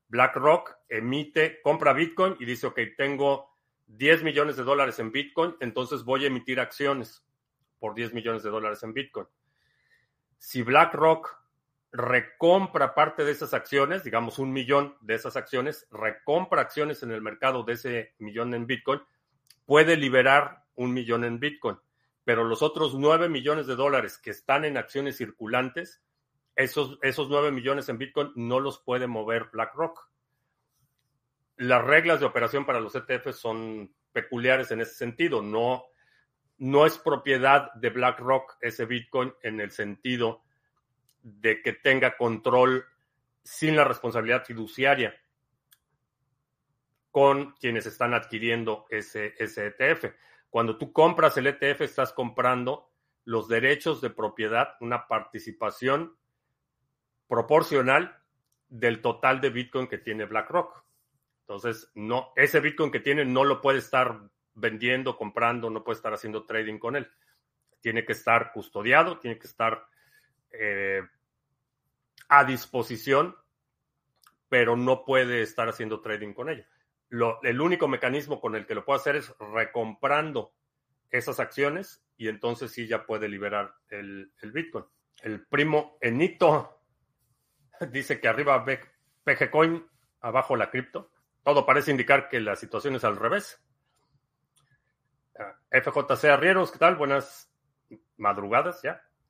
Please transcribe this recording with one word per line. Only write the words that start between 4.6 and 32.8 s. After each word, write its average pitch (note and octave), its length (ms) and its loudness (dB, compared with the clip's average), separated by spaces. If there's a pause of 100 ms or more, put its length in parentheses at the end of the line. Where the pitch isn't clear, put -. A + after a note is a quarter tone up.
dólares C3+ 360 0
en A2+ 120 -6
Bitcoin, C#3+ 480 -4
entonces B2 460 -6
voy C3 180 -2
a C#3+ 40 0
emitir B2+ 340 -4
acciones C3+ 640 -6 (540)
por G#2+ 140 -8
diez A#2 200 -8
millones A2+ 300 -6
de G#2 80 -6
dólares G#2+ 320 -6
en A2 100 -12
Bitcoin". A#2+ 340 -10 (1080)
Si - 240 -8
BlackRock D#3 720 4 (560)
recompra C#3 1040 2
parte D#3 300 2
de D3 60 0
esas D3 220 -6
acciones, C#3+ 500 0
digamos A2+ 360 -4
un C3+ 140 -4
millón C#3 480 0
de A2 140 -4
esas C3+ 200 -8
acciones, C3+ 560 -6
recompra C#3+ 720 -2
acciones D3+ 420 -4
en A#2+ 80 -8
el A2 100 -6
mercado A#2 420 -2
de A#2 100 -4
ese A#2 460 -8
millón A2+ 340 -6
en A#2 140 -6
Bitcoin, C3 340 -4 (640)
puede D#3 320 6
liberar C3+ 640 4 (120)
un B2 180 -4
millón A#2 300 -2
en A#2 160 -4
Bitcoin, C3+ 380 -6 (460)
pero A#2 200 2
los A2+ 180 0
otros D3+ 340 0
nueve D#3+ 340 4
millones D3 380 -2
de C3 80 -4
dólares C3 420 0
que - 140 -12
están C#3+ 340 0
en C#3+ 120 -2
acciones C#3 400 -6
circulantes, B2 840 -6 (540)
esos, C3+ 460 -2
esos C3+ 280 -2
nueve C#3+ 220 2
millones C3+ 380 -4
en A#2+ 80 -6
Bitcoin C#3 380 -6
no A#2+ 240 -2
los C#3 200 -6
puede B2+ 280 -4
mover A2+ 440 -4
BlackRock. C#3 580 -6 (1500)
Las B2 260 4
reglas D#3+ 360 4
de C#3 60 0
operación C3 400 0
para B2+ 140 0
los A2 160 -8